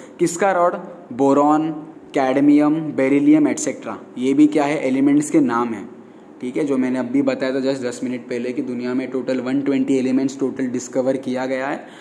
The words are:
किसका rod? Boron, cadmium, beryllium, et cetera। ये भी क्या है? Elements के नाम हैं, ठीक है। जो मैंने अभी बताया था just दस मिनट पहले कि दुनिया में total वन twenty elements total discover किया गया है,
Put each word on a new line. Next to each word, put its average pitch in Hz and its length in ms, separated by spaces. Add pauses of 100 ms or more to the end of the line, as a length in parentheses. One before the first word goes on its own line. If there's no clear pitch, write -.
(200)
किसका 175 320
rod? 175 240 (380)
Boron, 143 560 (440)
cadmium, 147 680 (120)
beryllium, 143 580
et 120 100
cetera। 120 340 (240)
ये 127 160
भी 147 140
क्या 147 160
है? 147 240
Elements 143 420
के 165 100
नाम 120 340
हैं, 95 160 (520)
ठीक 127 160
है। 160 80
जो 135 120
मैंने 127 220
अभी 127 220
बताया 131 320
था 139 60
just 135 240
दस 120 200
मिनट 123 180
पहले 123 320
कि 143 80
दुनिया 123 320
में 131 180
total 127 300
वन 135 200
twenty 135 360
elements 131 420
total 131 280
discover 127 500
किया 127 280
गया 131 220
है, - 180 (160)